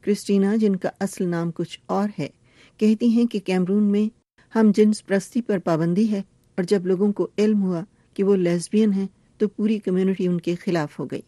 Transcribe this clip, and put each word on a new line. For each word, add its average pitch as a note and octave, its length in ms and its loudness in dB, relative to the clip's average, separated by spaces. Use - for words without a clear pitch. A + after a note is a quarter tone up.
کرسٹینا، G3+ 560 0
جن G#3 200 2
کا - 120 -4
اصل F#3+ 280 -4
نام E3+ 260 -2
کچھ - 320 -8
اور G3 220 -2
ہے، D3+ 100 -6
کہتی A3 320 2
ہیں A#3 180 2
کہ A3 120 -4
کیمرون F#3 440 0
میں G#3 360 0
ہم A3 180 6
جنس G#3+ 300 2
پرستی G3 360 -2
پر G#3 160 -2
پابندی F3 540 0
ہے G3+ 60 -2
اور F#3+ 60 -2
جب F3+ 240 0
لوگوں F#3+ 260 0
کو F#3 160 -4
علم G#3 240 2
ہوا F3+ 220 -2
کہ G3 100 -2
وہ G3 120 4
لیسبین F3+ 560 0
ہیں G3 140 -2
تو G#3+ 100 0
پوری G#3+ 300 -2
کمیونٹی F#3+ 480 -2
ان F3 140 0
کے E3+ 140 -4
خلاف F3 440 -4
ہو C#3 80 -8
گئی۔ - 220 -10